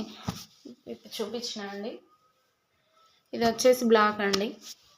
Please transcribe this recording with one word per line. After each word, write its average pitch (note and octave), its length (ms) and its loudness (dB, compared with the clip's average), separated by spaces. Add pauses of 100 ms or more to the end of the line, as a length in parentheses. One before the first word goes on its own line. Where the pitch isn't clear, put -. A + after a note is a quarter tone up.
(920)
ఇప్పుడు A3 240 -16
చూపించిన A3 460 -8 (100)
అండి. G3+ 200 -8 (1400)
ఇది A#3 140 0
వచ్చేసి B3 420 4
బ్లాక్ G#3+ 360 6
అండి. G3 200 0 (520)